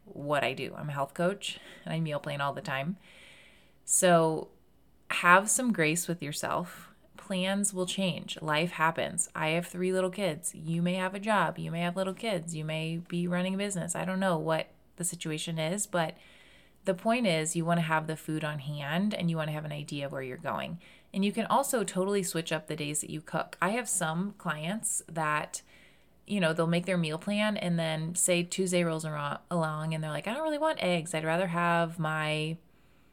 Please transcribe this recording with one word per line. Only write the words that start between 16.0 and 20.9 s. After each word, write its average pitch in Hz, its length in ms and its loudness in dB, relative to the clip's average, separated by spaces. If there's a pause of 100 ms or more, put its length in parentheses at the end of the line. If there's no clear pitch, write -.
the 190 100 2
point 226 320 2
is 160 300 2
you 165 80 0
wanna 170 180 4
have 160 240 2
the 156 100 -4
food 156 280 -4
on 151 140 -4
hand 147 560 -2
and 170 160 0
you 165 60 0
wanna 156 160 -2
have 151 120 -4
an 151 80 -6
idea 147 340 -6
of 139 60 -8
where 135 100 -6
you're 127 140 -6
going. 135 420 -4 (360)